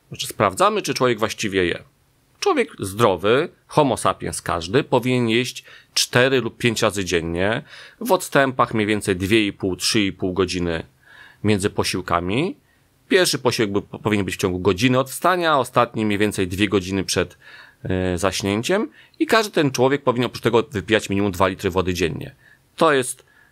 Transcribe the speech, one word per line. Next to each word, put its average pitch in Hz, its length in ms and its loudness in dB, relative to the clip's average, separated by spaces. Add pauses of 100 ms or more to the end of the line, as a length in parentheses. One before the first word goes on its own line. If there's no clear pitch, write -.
Znaczy, - 180 -10
sprawdzamy, 175 560 0
czy 139 120 -4
człowiek 123 240 2
właściwie 98 460 -2
je. - 180 -2 (580)
Człowiek 311 280 0 (100)
zdrowy, 104 680 0 (180)
homo 135 300 2
sapiens - 460 -4
każdy, 85 420 -2
powinien 123 440 0
jeść 123 360 -2 (300)
cztery 127 460 2
lub 110 180 -6
pięć 117 240 0
razy 101 220 0
dziennie, 87 580 0 (380)
w 220 120 -2
odstępach 135 640 0
mniej 107 120 0
więcej 104 300 0
dwie 101 300 2
i 98 60 -4
pół, 92 240 -4
trzy - 240 0
i 95 120 0
pół 92 200 -4
godziny 87 500 -2 (640)
między 101 260 2
posiłkami. 95 840 -2 (520)
Pierwszy 175 300 2
posiłek 113 340 0
był, 98 100 0
powinien 104 440 -2
być 90 80 -6
w - 40 -8
ciągu 90 200 0
godziny 101 400 2
od 131 120 -2
wstania, 175 420 0
a 147 60 2
ostatni 117 480 0
mniej 101 120 0
więcej 101 300 0
dwie 98 200 0
godziny 95 360 -2
przed, - 340 -4 (460)
e, 92 340 -2
zaśnięciem. 104 720 -2 (280)
I 320 80 0
każdy 226 260 0
ten 147 180 2
człowiek 135 320 2
powinien 123 240 0
oprócz - 160 -10
tego 117 200 4
wypijać 104 480 0
minimum 98 220 0
dwa 95 160 2
litry 95 220 -4
wody 90 240 0
dziennie. 82 400 -4 (420)
To 165 160 4
jest 131 320 -2 (280)